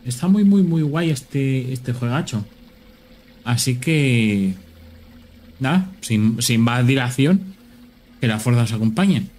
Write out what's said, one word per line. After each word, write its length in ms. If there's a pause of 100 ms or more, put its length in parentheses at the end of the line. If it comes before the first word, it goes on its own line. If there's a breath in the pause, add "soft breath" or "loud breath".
Está 240
muy, 160
muy, 180
muy 200
guay 260
este, 640
este 220
juegacho. 500 (960)
Así 340
que... 760 (1040)
Nada, 320 (120)
sin, 400
sin 180
más 260
dilación, 540 (800)
que 80
la 100
fuerza 260
os 80
acompañe. 560 (100)